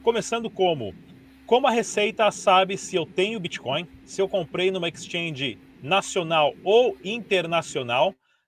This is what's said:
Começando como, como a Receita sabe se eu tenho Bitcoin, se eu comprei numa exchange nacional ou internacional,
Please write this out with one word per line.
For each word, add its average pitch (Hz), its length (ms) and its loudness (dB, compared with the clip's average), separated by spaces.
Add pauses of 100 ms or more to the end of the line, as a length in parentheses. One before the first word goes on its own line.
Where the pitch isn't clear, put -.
Começando 226 480 -2
como, 160 460 0 (500)
como 254 220 4
a 220 60 4
Receita 214 580 0
sabe 190 480 2
se - 160 -10
eu 170 100 0
tenho 208 360 -2
Bitcoin, 165 480 -6 (160)
se - 180 -4
eu 190 60 -2
comprei 180 420 -2
numa 175 180 -4
exchange 160 680 -6 (240)
nacional 160 800 0
ou 214 400 4
internacional, 165 1120 -2 (340)